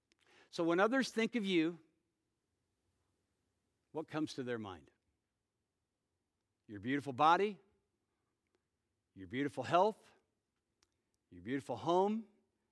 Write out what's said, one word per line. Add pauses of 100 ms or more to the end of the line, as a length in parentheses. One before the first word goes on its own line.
(540)
So
when
others
think
of
you, (2250)
what
comes
to
their
mind? (1800)
Your
beautiful
body, (1600)
your
beautiful
health, (1400)
your
beautiful
home, (480)